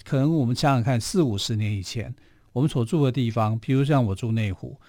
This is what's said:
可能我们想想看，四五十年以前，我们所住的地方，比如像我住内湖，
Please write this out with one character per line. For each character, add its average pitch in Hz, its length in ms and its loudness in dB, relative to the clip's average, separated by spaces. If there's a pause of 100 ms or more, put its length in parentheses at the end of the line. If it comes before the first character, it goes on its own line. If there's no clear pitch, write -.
可 - 120 -4
能 139 160 2
我 151 140 2
们 123 100 0
想 139 200 2
想 117 80 2
看， 120 180 0
四 180 220 0
五 113 120 0
十 110 200 -4
年 107 180 -2
以 98 80 -4
前， 113 320 -10 (400)
我 127 80 -2
们 156 80 2
所 120 160 0
住 151 180 0
的 127 80 2
地 120 200 0
方， 110 260 0
比 135 160 -4
如 135 100 4
像 139 220 2
我 98 80 0
住 113 180 -4
内 110 220 0
湖， - 360 -14